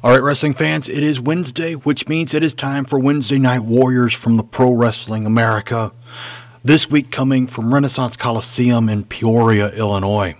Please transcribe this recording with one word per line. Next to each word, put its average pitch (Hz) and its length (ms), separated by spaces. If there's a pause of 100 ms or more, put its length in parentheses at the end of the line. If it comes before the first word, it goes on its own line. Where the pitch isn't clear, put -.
All 120 60
right, 131 100
wrestling 143 320
fans, 156 340
it 143 140
is 147 180
Wednesday, 165 540
which 143 340
means 156 280
it 151 80
is 156 100
time 139 320
for 139 140
Wednesday 139 400
Night 127 240
Warriors 123 500
from 117 220
the 110 80
Pro 135 280
Wrestling 110 540
America. 113 640 (720)
This 151 280
week 147 180
coming 131 380
from 120 260
Renaissance 131 420
Coliseum 117 720
in 104 180
Peoria, 113 640
Illinois. 101 720